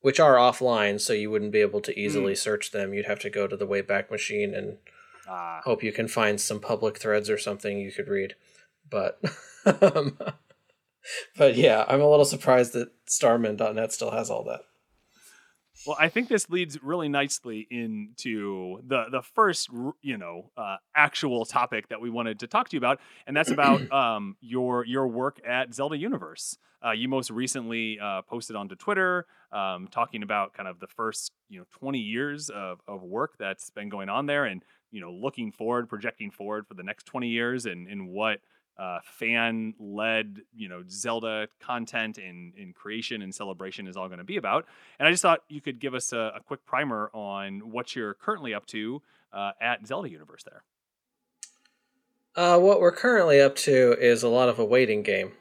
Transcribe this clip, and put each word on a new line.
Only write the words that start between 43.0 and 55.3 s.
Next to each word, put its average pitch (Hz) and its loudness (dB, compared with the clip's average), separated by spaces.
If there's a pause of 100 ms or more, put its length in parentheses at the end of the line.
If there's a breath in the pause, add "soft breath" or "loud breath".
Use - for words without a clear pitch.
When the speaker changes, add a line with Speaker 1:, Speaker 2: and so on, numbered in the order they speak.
Speaker 2:
and 95 -12
celebration 95 -12
is 90 -14
all 92 -10
gonna 90 -16
be 98 -10
about. 107 -2 (320 soft breath)
And 147 4
I - 6
just 180 0
thought 170 4
you 147 -14
could 123 -10
give 131 -6
us 123 -6
a, 110 -4
a 104 -14
quick - -14
primer 123 -4
on 98 -10
what 123 -10
you're 107 -6
currently 156 -8
up 104 -8
to, 117 -8 (320)
uh, 101 -6 (100)
at 117 -2
Zelda 135 -8
Universe 76 -20
there. - -20 (1700)
Speaker 1:
Uh, 175 8
what 190 8
we're 175 6
currently 175 6
up 139 8
to 127 6
is 120 6
a 120 2
lot 123 6
of 117 2
a 117 2
waiting 110 4
game 95 0